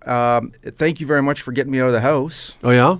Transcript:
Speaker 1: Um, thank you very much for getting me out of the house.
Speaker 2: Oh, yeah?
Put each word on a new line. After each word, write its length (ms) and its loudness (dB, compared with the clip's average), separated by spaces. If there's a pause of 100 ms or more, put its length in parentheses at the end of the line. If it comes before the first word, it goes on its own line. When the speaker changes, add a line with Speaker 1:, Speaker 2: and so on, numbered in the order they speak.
Speaker 1:
Um, 480 -2 (100)
thank 360 -4
you 80 -10
very 160 0
much 180 -2
for 100 -10
getting 200 -4
me 80 0
out 80 2
of 60 2
the 80 0
house. 600 -2
Speaker 2:
Oh, 60 2
yeah? 300 6